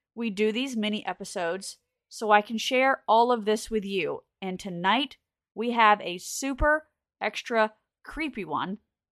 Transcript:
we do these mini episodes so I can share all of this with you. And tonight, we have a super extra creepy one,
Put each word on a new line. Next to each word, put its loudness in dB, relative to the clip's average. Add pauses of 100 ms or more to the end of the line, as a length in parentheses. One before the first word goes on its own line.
(160)
we -4
do 2
these -4
mini -2
episodes -6 (320)
so -2
I 8
can -6
share 2
all 6
of 0
this 0
with -2
you. -4 (180)
And -6
tonight, -2 (400)
we -2
have 6
a -6
super 0 (340)
extra 0 (320)
creepy -8
one, -4 (320)